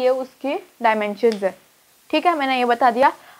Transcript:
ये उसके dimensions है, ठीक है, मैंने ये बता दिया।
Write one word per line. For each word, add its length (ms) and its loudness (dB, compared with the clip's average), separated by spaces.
ये 80 2
उसके 500 -4
dimensions 600 0
है, 120 -2
ठीक 160 0
है, 120 2
मैंने 200 -2
ये 80 0
बता 260 2
दिया। 200 2